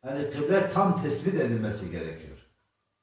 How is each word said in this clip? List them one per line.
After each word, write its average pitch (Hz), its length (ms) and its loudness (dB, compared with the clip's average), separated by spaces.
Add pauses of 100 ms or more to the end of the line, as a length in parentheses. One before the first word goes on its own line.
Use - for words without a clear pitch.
Yani 147 240 -4
kıble - 440 2
tam 185 280 4
tespit 143 340 0
edilmesi 107 560 0
gerekiyor. 80 460 -8 (640)